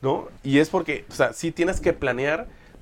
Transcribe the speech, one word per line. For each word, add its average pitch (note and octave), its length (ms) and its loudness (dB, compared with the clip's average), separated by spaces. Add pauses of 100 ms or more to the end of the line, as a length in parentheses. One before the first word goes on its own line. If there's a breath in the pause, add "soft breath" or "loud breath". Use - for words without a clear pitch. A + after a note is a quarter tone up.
¿no? C3+ 260 -2 (140)
Y C#3 160 4
es D3+ 120 6
porque, D#3+ 400 -2
o - 40 -16
sea, A#2+ 180 2
sí E3 200 -4
tienes F3+ 280 0
que F3 140 2
planear C#3+ 540 -2 (340 loud breath)